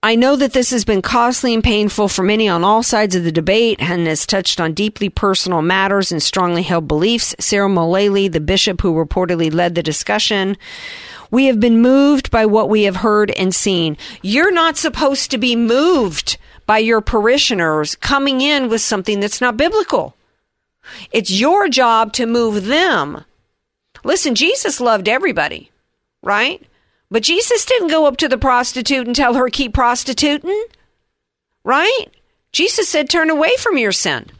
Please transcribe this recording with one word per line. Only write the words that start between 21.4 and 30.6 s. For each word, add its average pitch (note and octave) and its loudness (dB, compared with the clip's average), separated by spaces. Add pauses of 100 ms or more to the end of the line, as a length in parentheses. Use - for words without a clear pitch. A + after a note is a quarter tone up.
job A#3 2
to A#3+ -2
move A3+ -2
them B3 -2 (800)
listen, D4 0
Jesus E4+ -2
loved A3 0
everybody, G#3+ -2 (520)
right? A3 -2 (480)
But G#3+ 0
Jesus G#4 0
didn't A4 2
go D#4 4
up C#4 2
to D#4 0
the B3 0
prostitute B3 0
and A#3+ -4
tell B3 2
her, B3+ 2
"Keep A#3+ -4
prostituting," C#4+ 0 (1000)